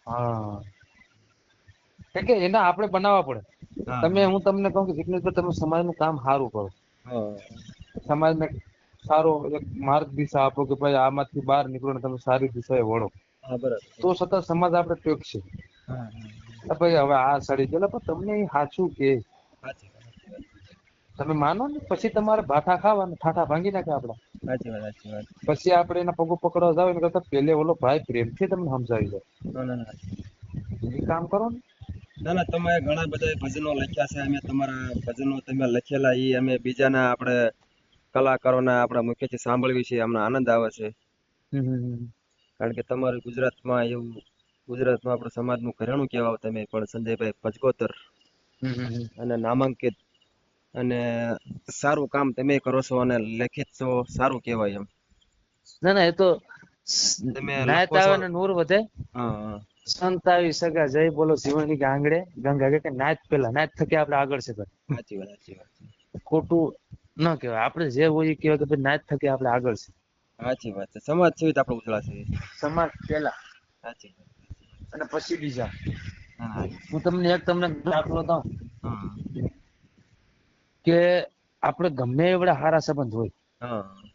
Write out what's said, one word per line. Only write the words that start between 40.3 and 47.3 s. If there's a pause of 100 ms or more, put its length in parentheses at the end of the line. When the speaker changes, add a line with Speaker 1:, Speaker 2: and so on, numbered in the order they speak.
Speaker 2:
આવે
છે. (640)
Speaker 1:
હમ,
હમ,
હમ. (540)
Speaker 2:
કારણ
કે
તમારું
ગુજરાતમાં
એવું, (580)
ગુજરાતમાં
આપણા
સમાજનું
ઘરેણું
કહેવાવ
તમે,
પણ
સંજયભાઈ